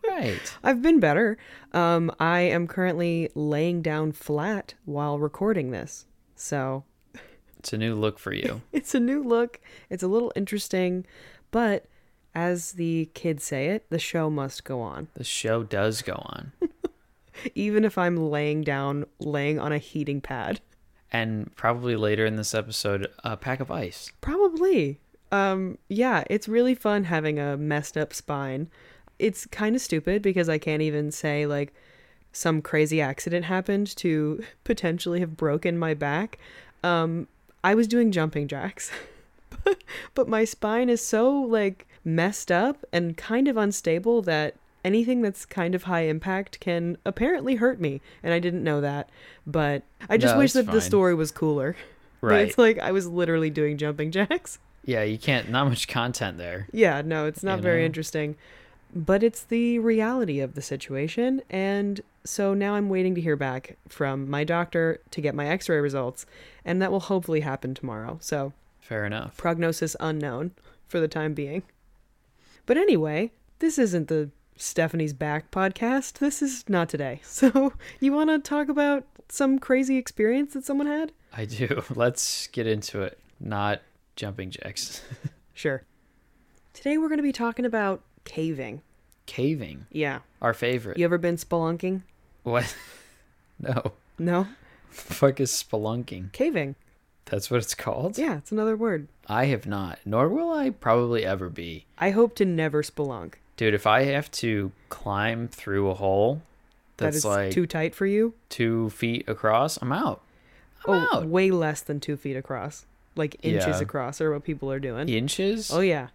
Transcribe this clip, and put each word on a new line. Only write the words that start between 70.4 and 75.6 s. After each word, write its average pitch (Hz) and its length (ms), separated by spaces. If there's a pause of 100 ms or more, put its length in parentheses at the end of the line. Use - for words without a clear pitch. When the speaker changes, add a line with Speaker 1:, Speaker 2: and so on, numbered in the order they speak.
Speaker 2:
for 175 140
the 160 80
time 156 240
being. 147 300 (1040)
But 254 120
anyway, 196 540 (280)
this 320 180
isn't 175 300
the 151 220 (280)
Stephanie's 160 560
Back 151 380
podcast. 226 680